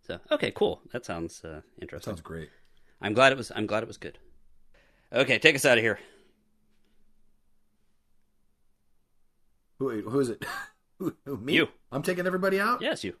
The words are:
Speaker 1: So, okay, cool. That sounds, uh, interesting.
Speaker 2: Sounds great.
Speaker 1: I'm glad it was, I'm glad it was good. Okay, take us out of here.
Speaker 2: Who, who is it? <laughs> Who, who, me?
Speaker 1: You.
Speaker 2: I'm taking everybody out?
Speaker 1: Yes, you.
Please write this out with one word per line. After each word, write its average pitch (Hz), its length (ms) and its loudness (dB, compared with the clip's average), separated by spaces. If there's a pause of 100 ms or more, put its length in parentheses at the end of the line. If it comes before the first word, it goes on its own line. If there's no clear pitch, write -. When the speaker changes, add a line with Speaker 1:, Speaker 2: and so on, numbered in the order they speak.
Speaker 1:
So, 87 140 -10 (100)
okay, 294 200 0
cool. - 300 0 (120)
That - 120 -8
sounds, 82 400 -8
uh, 78 160 -12 (220)
interesting. 80 300 -10
Speaker 2:
Sounds 80 100 -12
great. 80 260 -10 (540)
Speaker 1:
I'm 104 100 -2
glad 131 200 8
it 135 60 -2
was, 113 160 -10
I'm 107 120 -2
glad 107 160 -2
it - 40 -8
was - 120 -16
good. - 200 -14 (920)
Okay, 123 260 4
take 156 160 8
us 139 120 2
out 123 100 10
of 113 80 2
here. 107 140 2 (3750)
Speaker 2:
Who, 131 120 -2 (180)
who 135 120 2
is 123 100 0
it? - 200 -8
<laughs> - 40 -8 (460)
Who, 180 120 -4 (120)
who, 139 120 -8
me? 127 180 -4
Speaker 1:
You. 160 140 2 (220)
Speaker 2:
I'm 139 120 -4
taking 180 220 -2
everybody 190 360 0
out? 233 200 -2
Speaker 1:
Yes, 285 220 -4
you. 185 180 -6